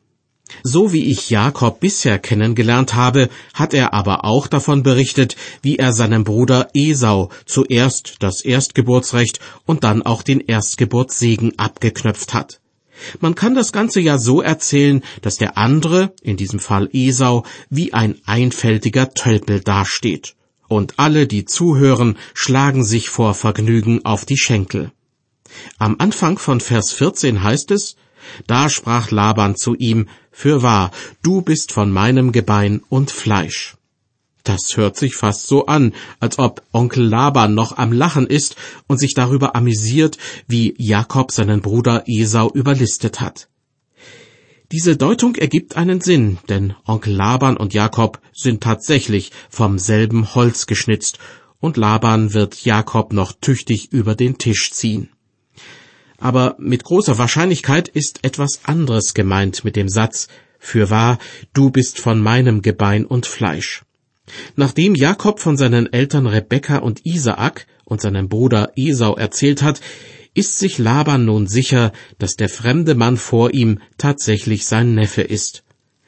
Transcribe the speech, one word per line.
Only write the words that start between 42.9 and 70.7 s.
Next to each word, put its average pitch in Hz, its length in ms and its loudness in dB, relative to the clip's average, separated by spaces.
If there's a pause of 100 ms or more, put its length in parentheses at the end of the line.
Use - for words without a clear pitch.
hat. - 280 -12 (1200)
Diese 165 240 2
Deutung 233 380 2
ergibt - 420 -2
einen 180 240 0
Sinn, 123 380 2 (100)
denn 98 260 -2 (120)
Onkel 107 260 -2
Laban 127 440 2
und 104 180 -4
Jakob 110 460 0 (120)
sind 117 300 -2
tatsächlich 113 720 -2 (180)
vom 98 300 0
selben 110 560 0
Holz 120 300 2
geschnitzt, - 520 -2 (400)
und 160 180 -4
Laban 110 580 2
wird 104 300 -2
Jakob 107 480 0
noch 98 200 0
tüchtig - 600 -2
über 110 220 0
den 123 240 -2
Tisch - 320 -2
ziehen. 107 400 -6 (1080)
Aber 127 400 0
mit - 260 -2
großer 156 340 2
Wahrscheinlichkeit 156 720 0
ist - 340 -6
etwas 143 420 -4
anderes 131 480 0
gemeint 95 520 0
mit 107 100 -4
dem 101 140 -2
Satz, 110 400 -2 (320)
„Fürwahr, 110 580 2 (340)
du 135 180 4
bist 131 280 0
von 113 220 0
meinem 113 420 2
Gebein 104 440 0
und 123 200 -2
Fleisch.“ - 560 -6 (720)
Nachdem 156 400 2
Jakob 190 460 0
von 151 160 0
seinen 120 360 2
Eltern 135 360 0
Rebekka 113 500 -2
und - 260 -6
Isaak 131 640 -4 (180)
und 104 160 -6
seinem 98 280 -2
Bruder 110 480 2
Esau 123 400 0
erzählt 139 460 0
hat, 143 180 2 (520)
ist - 280 -2
sich 190 180 -2